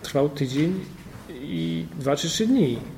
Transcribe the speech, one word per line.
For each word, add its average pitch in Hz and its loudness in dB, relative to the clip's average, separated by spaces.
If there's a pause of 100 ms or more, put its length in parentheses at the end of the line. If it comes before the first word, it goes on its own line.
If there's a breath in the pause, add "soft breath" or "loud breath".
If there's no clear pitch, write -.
trwał 147 2
tydzień 143 0 (680)
i 110 -2 (140)
dwa 139 2
czy 165 -2
trzy 220 2
dni. 180 6 (200)